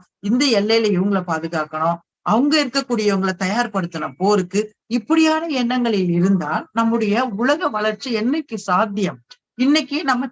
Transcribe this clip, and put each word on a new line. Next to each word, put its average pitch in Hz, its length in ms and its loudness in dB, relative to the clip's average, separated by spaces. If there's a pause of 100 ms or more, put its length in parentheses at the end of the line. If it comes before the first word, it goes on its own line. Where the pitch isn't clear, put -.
(200)
இந்த 247 260 0
எல்லையில 220 440 2
இவங்களை 190 380 2
பாதுகாக்கணும், 160 720 -2 (240)
அவங்க 277 440 2
இருக்கக்கூடியவங்களை 202 760 0
தயார்படுத்தணும் 180 800 -4
போருக்கு. 196 560 0 (120)
இப்படியான 311 640 2
எண்ணங்களில் 240 600 0
இருந்தால் 175 640 0
நம்முடைய 226 520 0
உலக 262 460 0
வளர்ச்சி 214 460 -4
என்னைக்கு 240 400 -2
சாத்தியம்? 190 640 -2 (360)
இன்னைக்கு 277 480 0
நம்ம 269 280 0